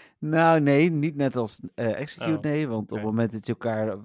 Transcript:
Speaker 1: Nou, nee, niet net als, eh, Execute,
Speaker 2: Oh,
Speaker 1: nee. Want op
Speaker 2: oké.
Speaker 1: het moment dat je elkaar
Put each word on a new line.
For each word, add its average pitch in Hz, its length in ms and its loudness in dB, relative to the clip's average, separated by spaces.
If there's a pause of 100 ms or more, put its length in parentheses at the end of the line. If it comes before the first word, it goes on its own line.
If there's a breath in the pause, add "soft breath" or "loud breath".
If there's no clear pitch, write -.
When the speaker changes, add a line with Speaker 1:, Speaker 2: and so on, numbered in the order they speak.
(180 loud breath)
Speaker 1:
Nou, 160 420 4
nee, 143 300 6
niet 151 260 -2
net 139 200 0
als, 113 240 -4 (140)
eh, 113 260 -2
Execute, 156 360 -4
Speaker 2:
Oh, 156 60 -4
Speaker 1:
nee. 151 260 -2
Want 113 140 -4
op - 80 -10
Speaker 2:
oké. 107 100 -6
Speaker 1:
het 107 100 -4
moment 113 220 0
dat 110 140 -10
je 120 60 -4
elkaar 110 520 -4